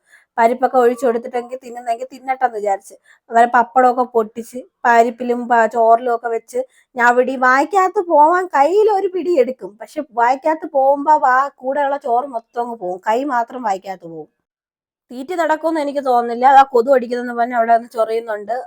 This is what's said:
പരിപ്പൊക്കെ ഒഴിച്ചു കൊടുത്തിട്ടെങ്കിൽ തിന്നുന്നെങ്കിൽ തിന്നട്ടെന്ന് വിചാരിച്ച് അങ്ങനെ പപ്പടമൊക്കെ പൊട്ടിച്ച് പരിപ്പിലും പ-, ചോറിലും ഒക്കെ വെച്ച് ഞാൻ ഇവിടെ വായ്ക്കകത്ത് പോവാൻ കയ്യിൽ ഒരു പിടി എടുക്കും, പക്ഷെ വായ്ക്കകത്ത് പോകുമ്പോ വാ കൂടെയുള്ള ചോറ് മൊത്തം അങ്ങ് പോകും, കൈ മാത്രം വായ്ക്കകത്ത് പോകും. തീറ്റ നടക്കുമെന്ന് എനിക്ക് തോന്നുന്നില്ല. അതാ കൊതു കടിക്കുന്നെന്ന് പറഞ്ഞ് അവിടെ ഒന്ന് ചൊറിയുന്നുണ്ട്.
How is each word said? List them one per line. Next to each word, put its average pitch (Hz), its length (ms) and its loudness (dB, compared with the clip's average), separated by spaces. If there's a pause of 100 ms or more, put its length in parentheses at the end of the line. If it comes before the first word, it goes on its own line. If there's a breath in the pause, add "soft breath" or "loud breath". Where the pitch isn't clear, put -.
(380 soft breath)
പരിപ്പൊക്കെ 247 380 0
ഒഴിച്ചു 247 280 2
കൊടുത്തിട്ടെങ്കിൽ 240 540 -6
തിന്നുന്നെങ്കിൽ 240 480 -10
തിന്നട്ടെന്ന് 262 500 -6
വിചാരിച്ച് 202 380 -6 (360 soft breath)
അങ്ങനെ 233 180 4
പപ്പടമൊക്കെ 247 580 2
പൊട്ടിച്ച് 226 520 -6 (240)
പരിപ്പിലും 240 640 2
പ-, 233 220 2
ചോറിലും 233 440 2
ഒക്കെ 233 160 -4
വെച്ച് 233 320 -6 (360 soft breath)
ഞാൻ 240 120 2
ഇവിടെ 247 280 2
വായ്ക്കകത്ത് 302 680 0
പോവാൻ 339 400 4
കയ്യിൽ 349 460 2
ഒരു 392 160 -2
പിടി 349 280 -4
എടുക്കും, 226 400 -2
പക്ഷെ 247 260 -12 (120)
വായ്ക്കകത്ത് 277 560 -2
പോകുമ്പോ 285 480 2
വാ 262 180 2 (160)
കൂടെയുള്ള 277 460 -4
ചോറ് 254 300 -2
മൊത്തം 240 320 -10
അങ്ങ് 233 180 -8
പോകും, 180 240 -8
കൈ 220 220 0
മാത്രം 240 380 -4
വായ്ക്കകത്ത് 190 440 -8
പോകും. 160 220 -16 (840)
തീറ്റ 269 240 -12
നടക്കുമെന്ന് 320 460 -2
എനിക്ക് 285 240 -6
തോന്നുന്നില്ല. 240 440 0
അതാ 269 200 8
കൊതു 240 220 2
കടിക്കുന്നെന്ന് 247 440 0
പറഞ്ഞ് 240 220 -4
അവിടെ 233 180 2
ഒന്ന് 233 140 0
ചൊറിയുന്നുണ്ട്. 220 640 -4 (120)